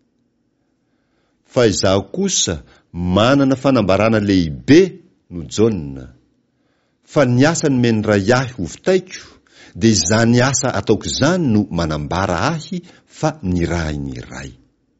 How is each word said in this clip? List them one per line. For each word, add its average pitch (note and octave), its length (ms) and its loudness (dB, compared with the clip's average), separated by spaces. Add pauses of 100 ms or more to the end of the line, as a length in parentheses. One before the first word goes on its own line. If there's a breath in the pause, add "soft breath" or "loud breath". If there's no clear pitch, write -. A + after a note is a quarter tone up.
(1400)
Fa - 240 2
izaho G2 400 0
kosa F3+ 560 -4 (300 soft breath)
manana A#2 640 2
fanambarana A2 640 2
lehibe G2+ 840 2 (260)
no F2 140 -12
Jaona. C#2+ 640 -4 (960)
Fa C#3+ 220 0
ny B2 200 4
asa E3 240 0
nomeny A#2 320 2
ray G2+ 300 2
ahy B2 240 0
ho - 80 -8
vitaiko, F#3 560 -4 (560 soft breath)
dia A2 160 2
izany A2+ 500 2
asa B2+ 300 0
ataoko G#2+ 400 -2
izany E3+ 400 0
no G#2 180 0
manambara E2 760 -4
ahy E3+ 320 -6 (260 soft breath)
fa D3+ 380 -6
ny F2+ 240 -2
raha D#2+ 240 -4
ny C#2 320 -10
ray. - 280 -18 (480)